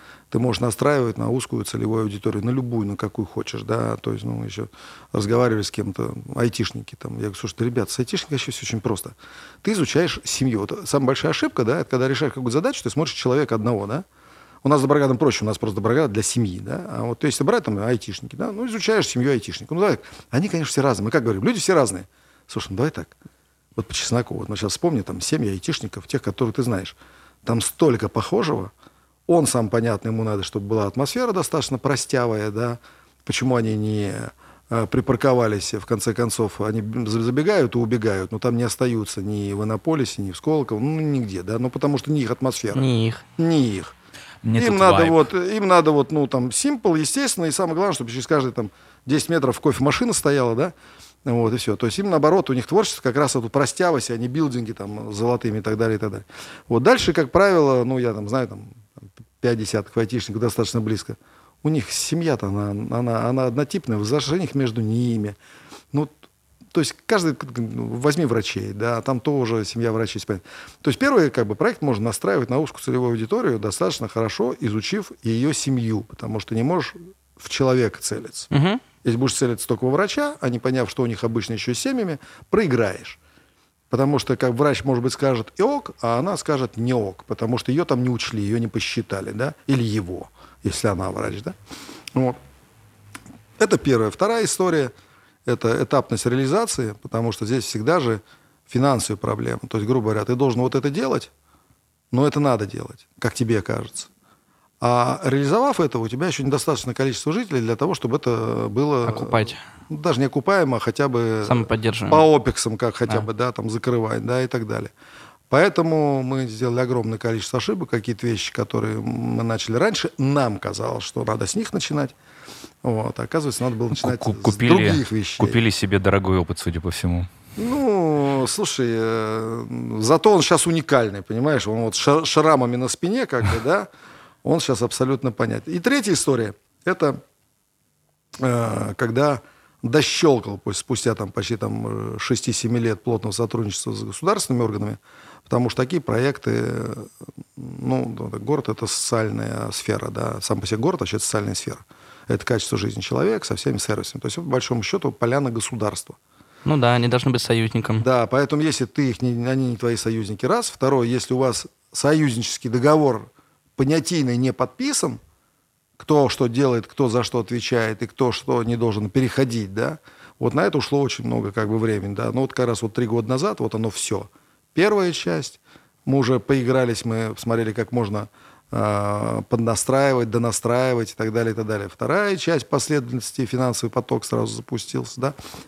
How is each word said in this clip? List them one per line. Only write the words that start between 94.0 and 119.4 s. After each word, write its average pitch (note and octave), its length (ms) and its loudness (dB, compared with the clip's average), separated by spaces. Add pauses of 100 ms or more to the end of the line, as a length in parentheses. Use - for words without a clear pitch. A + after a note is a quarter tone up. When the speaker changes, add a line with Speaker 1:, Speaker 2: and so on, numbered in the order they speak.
Speaker 1:
Вторая A3 320 0
история — E3 480 0 (540)
это A#2+ 380 0
этапность B2 420 0
реализации, C3 800 0
потому A2+ 280 -2
что G#2+ 140 -6
здесь A#2 200 0
всегда B2+ 340 0
же A2+ 220 0 (460)
финансовые A#2+ 520 2
проблемы. A#2 400 -2 (100)
То A2 80 -2
есть, G#2 100 -2
грубо B2 220 2
говоря, G#2+ 160 0
ты A#2+ 100 0
должен B2 260 2
вот B2+ 120 0
это C3+ 160 0
делать, G#3+ 420 -2 (800)
но C3 160 4
это D3 120 0
надо B2 260 2
делать, - 420 -12 (120)
как - 160 -2
тебе A2+ 260 0
кажется. A2+ 460 -6 (720)
А A#2+ 420 2
реализовав C#3+ 560 2
это, C#3 200 0
у A2+ 80 -2
тебя C3 200 -4
еще C#3+ 160 -4
недостаточное C3+ 520 -2
количество C3+ 360 0
жителей F3+ 300 -2
для A2+ 140 0
того, F3 180 0
чтобы C3+ 240 0
это A2+ 520 -2
было, B2 380 2
Speaker 2:
Окупать. A2 480 0 (340)
Speaker 1:
ну, D#3 80 -6
даже D3+ 220 2
не C3+ 60 4
окупаемо, D3 520 2
а - 20 -6
хотя C#3 280 0
бы A#2 400 0
Speaker 2:
Самоподдерживаемо. A2+ 680 2
Speaker 1:
по D#3+ 40 10
опексам, B2+ 560 6
как A#2 180 0
хотя A2+ 240 0
Speaker 2:
Да. - 20 0
Speaker 1:
бы, A2 120 -4
да, A#2+ 180 0
там A2 180 -6
закрывать, A2+ 560 0
да, B2+ 180 0
и B2+ 40 -2
так A#2 200 -4
далее. A2 240 -6 (580)
Поэтому D#3 760 4
мы C3 240 -2
сделали A#2+ 340 0
огромное A#2 380 0
количество A2+ 380 -2
ошибок, F#3 340 -2
какие-то A#2 360 -2
вещи, A2 240 -2
которые A2 480 -2
мы A#2 440 -2